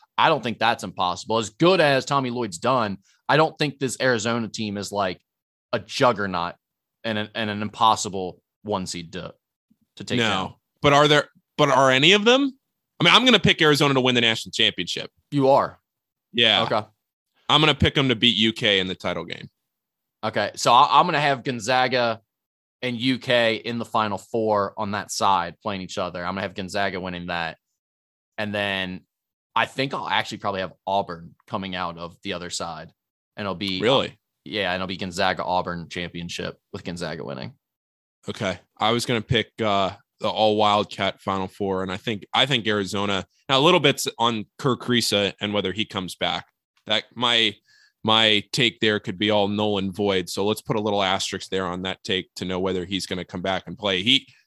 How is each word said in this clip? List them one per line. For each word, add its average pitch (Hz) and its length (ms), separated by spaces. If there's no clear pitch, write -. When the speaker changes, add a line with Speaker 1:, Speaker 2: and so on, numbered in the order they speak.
Speaker 1:
I 127 100
don't 147 140
think 110 160
that's 113 260
impossible. 92 540
As 107 120
good 175 300
as 139 240
Tommy 135 260
Lloyd's 113 280
done, 110 400
I 139 100
don't 160 200
think 147 200
this 131 220
Arizona 117 480
team 104 280
is, 101 160
like, 98 280
a 120 60
juggernaut 95 760
and 110 120
an, 107 180
and 110 140
an 104 140
impossible 104 800
one 98 240
seed 85 280
to, 85 180
to - 80
take - 140
Speaker 2:
No. 113 100
Speaker 1:
down. 95 260
Speaker 2:
But 147 100
are 147 160
there, 147 220
but 147 140
are 131 200
any 143 220
of 208 140
them? 254 260
I 147 60
mean, 170 100
I'm 220 100
gonna 233 160
pick 175 220
Arizona 147 320
to 135 60
win 127 140
the 120 60
national 113 320
championship. - 580
Speaker 1:
You 135 180
are? 120 300
Speaker 2:
Yeah. 110 300
Speaker 1:
Okay. 113 220
Speaker 2:
I'm 147 120
gonna 151 140
pick 143 220
'em 135 140
to 120 40
beat 110 220
U 110 160
K 104 260
in 92 100
the 90 60
title 87 300
game. 87 240
Speaker 1:
Okay. 107 340
So - 140
I, 127 300
I'm 170 60
gonna 165 120
have 139 240
Gonzaga 123 800
and 123 180
U 127 180
K 117 380
in 117 220
the 113 80
Final 107 320
Four 107 580
on 104 140
that 98 200
side 92 520
playing 98 180
each 90 160
other. 90 260
I'm 90 100
gonna 95 100
have 95 120
Gonzaga 95 460
winning 90 280
that. 85 280
And 104 180
then 95 460
I 117 80
think 135 300
I'll 110 140
actually 104 300
probably 98 220
have 90 140
Auburn 90 480
coming 98 280
out 87 220
of 85 260
the 98 120
other 87 160
side. 82 400
And 104 100
it'll 95 80
be 92 260
Speaker 2:
Really? 107 380
Speaker 1:
Yeah, 95 280
and 92 40
it'll 92 120
be 95 100
Gonzaga 92 440
Auburn 87 460
championship 87 720
with 101 120
Gonzaga 85 400
winning. 67 300
Speaker 2:
Okay. 98 300
I 107 160
was 120 140
gonna 117 160
pick, 113 380
uh, 98 320
the 110 80
all 104 280
Wildcat 104 640
Final 95 280
Four, 98 340
and 95 80
I 92 60
think, 107 380
I 120 100
think 127 220
Arizona, 101 600
now 135 100
a 135 40
little 180 180
bit's 139 260
on 117 260
Kerr 123 180
Kriisa 107 640
and 104 140
whether 95 180
he 104 140
comes 92 280
back. 85 320
That 107 180
my, 117 400
my 110 380
take 117 280
there 107 200
could 95 180
be 104 120
all 101 180
null 104 300
and 95 160
void. 95 340
So 98 160
let's 107 160
put 131 160
a 107 40
little 104 220
asterisk 95 480
there 95 140
on 90 180
that 92 220
take 92 320
to - 80
know 90 160
whether 92 240
he's 92 220
gonna 90 180
come 92 160
back 92 260
and 87 120
play. 95 240
He, 127 240